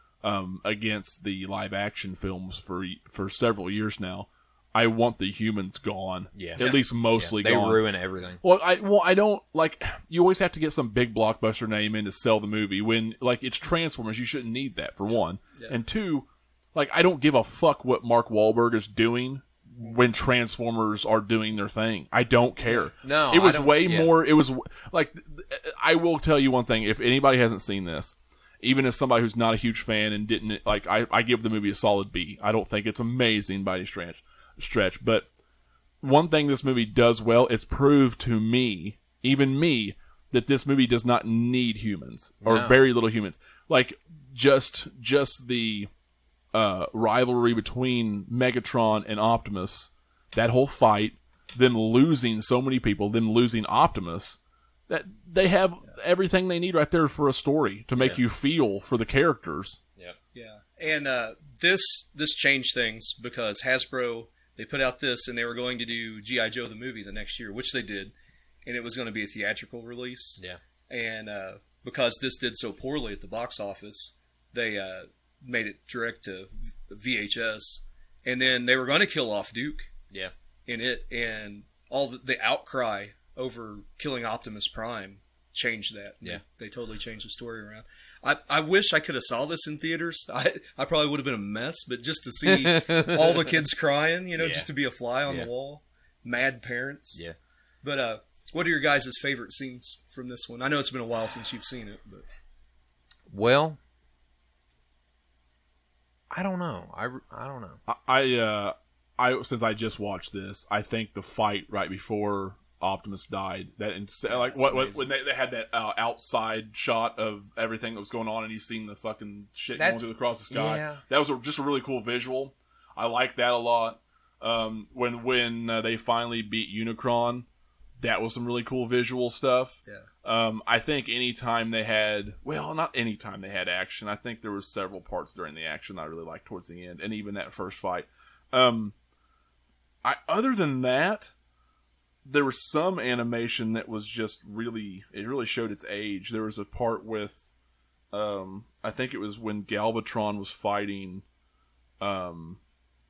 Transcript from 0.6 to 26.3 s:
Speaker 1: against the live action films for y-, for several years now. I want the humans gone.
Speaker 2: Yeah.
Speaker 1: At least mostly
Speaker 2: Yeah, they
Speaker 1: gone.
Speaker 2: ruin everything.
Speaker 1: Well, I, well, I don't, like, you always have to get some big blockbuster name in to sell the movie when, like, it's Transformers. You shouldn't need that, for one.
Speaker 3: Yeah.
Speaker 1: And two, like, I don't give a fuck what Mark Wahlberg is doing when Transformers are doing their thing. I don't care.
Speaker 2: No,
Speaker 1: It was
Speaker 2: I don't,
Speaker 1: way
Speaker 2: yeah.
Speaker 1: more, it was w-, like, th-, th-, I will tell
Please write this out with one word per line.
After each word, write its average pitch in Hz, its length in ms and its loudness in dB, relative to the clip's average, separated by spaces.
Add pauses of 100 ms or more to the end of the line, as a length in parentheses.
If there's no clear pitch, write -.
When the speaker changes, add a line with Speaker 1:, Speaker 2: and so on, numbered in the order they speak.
Speaker 1:
against 104 580 -6
the 95 220 -6
live 98 280 -8
action 98 420 -6
films 92 420 -8
for 92 220 -8
y-, 92 160 -8 (140)
for 95 200 -6
several 101 400 0
years 104 300 -4
now. 95 280 -10 (480)
I 117 120 4
want 113 300 0
the 98 140 -4
humans 101 480 -4
gone. 95 560 -6
Speaker 2:
Yeah. 90 240 -12
Speaker 1:
At 127 140 2
least 127 200 2
mostly 113 480 2
Speaker 2:
Yeah, 110 80 2
they 120 60 6
Speaker 1:
gone. 110 160 2
Speaker 2:
ruin 110 240 4
everything. 90 480 -8
Speaker 1:
Well, 185 200 8
I, 180 120 4
well, 202 280 4
I 185 120 4
don't, 208 260 4 (120)
like, 160 300 0 (240)
you 170 140 2
always 185 160 6
have 180 140 2
to - 80 -12
get 156 140 0
some 127 160 0
big 113 260 0
blockbuster 110 520 0
name 107 280 0
in 107 100 -2
to 95 60 -6
sell 110 280 4
the 107 80 -6
movie 104 340 0
when, 113 380 0
like, 123 240 0
it's 127 140 -2
Transformers. 131 640 -2
You 123 60 -6
shouldn't 120 280 -6
need 131 220 -6
that, - 200 -8
for 98 120 -4
one. 101 320 0 (200)
Speaker 3:
Yeah. 113 120 -14
Speaker 1:
And 117 160 -4
two, 180 380 -2 (500)
like, 143 180 0
I 170 80 6
don't 170 200 6
give 143 120 6
a 117 100 6
fuck - 420 0
what 123 180 2
Mark 117 260 4
Wahlberg 113 460 6
is 107 120 0
doing 120 540 0 (380)
when 117 320 4
Transformers 113 920 0
are 110 160 4
doing 107 340 0
their 101 140 -2
thing. 110 420 -2
I 120 120 4
don't 120 320 4
care. 117 360 0 (120)
Speaker 2:
No, 143 300 2
Speaker 1:
It 170 60 8
was 180 160 8
Speaker 2:
I 151 40 2
don't, 139 80 0
Speaker 1:
way 151 200 8
Speaker 2:
yeah. 165 180 2
Speaker 1:
more, 165 200 8
it 151 80 6
was 143 160 8
w-, 127 140 -4 (280)
like, 165 220 0
th-, - 120 -20 (240)
th-, 147 320 -10
I 160 140 6
will 170 240 2
tell 156 180 4